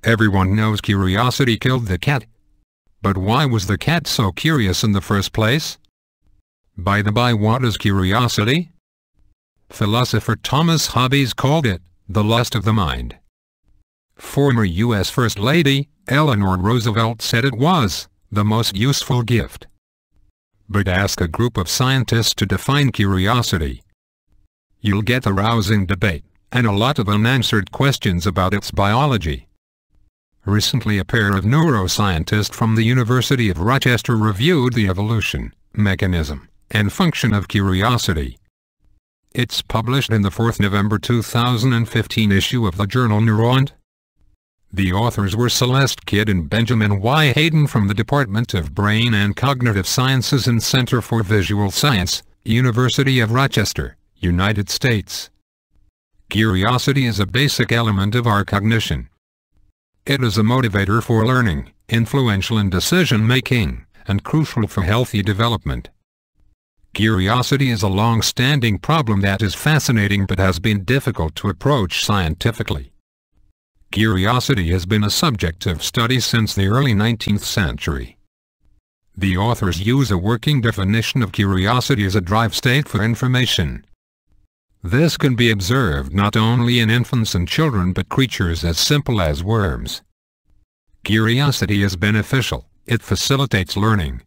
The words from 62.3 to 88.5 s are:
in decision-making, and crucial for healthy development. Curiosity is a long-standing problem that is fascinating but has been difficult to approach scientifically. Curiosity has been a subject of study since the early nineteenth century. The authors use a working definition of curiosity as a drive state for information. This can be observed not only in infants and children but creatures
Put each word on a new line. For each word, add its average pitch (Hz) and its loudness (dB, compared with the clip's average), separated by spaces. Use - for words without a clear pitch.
in 101 0
decision-making, 113 0
and 101 -2
crucial 139 -2
for - -4
healthy 104 0
development. 98 -2
Curiosity 113 2
is 110 -2
a 104 0
long-standing 113 0
problem 113 0
that 98 0
is 101 -2
fascinating 104 2
but 95 -4
has 95 2
been 101 0
difficult 90 -2
to 107 -4
approach 113 -2
scientifically. 92 -2
Curiosity 104 0
has 90 0
been 104 0
a 104 0
subject 104 -2
of 82 -4
study 120 -2
since 113 0
the 98 0
early 117 2
nineteenth 107 0
century. 67 -4
The 95 -2
authors 98 -2
use 123 0
a 98 0
working 117 0
definition 110 0
of 101 -2
curiosity 104 0
as 95 0
a 101 2
drive 110 0
state 135 0
for 104 -2
information. 117 0
This 143 0
can 131 0
be 117 2
observed 95 0
not 101 0
only 120 2
in 110 2
infants 117 0
and 87 0
children 104 0
but - -4
creatures 87 -2